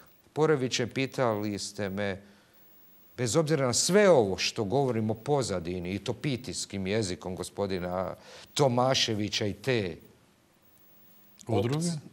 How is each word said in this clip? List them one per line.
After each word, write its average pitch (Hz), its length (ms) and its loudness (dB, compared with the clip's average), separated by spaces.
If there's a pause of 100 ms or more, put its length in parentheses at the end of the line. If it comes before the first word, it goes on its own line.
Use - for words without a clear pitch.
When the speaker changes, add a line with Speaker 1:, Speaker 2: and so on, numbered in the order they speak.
(340)
Speaker 1:
poremećaja. 135 540 2
Pitali 110 720 -2
ste 101 300 -6
me, 98 320 -4 (960)
bez 117 180 0
obzira 151 320 2
na 117 60 2
sve 196 360 6
ovo 107 280 6
što - 260 -2
govorim 113 460 0
o 110 40 2
pozadini 92 760 -2
i 98 80 -2
to 120 140 -6
pitijskim 98 760 -6
jezikom 95 480 -2
gospodina 90 760 -4 (400)
Tomaševića 123 920 2
i 98 80 -2
te 104 440 -2 (1500)
Speaker 2:
Udruge? 120 300 0
Speaker 1:
opc-, 170 200 -2 (160)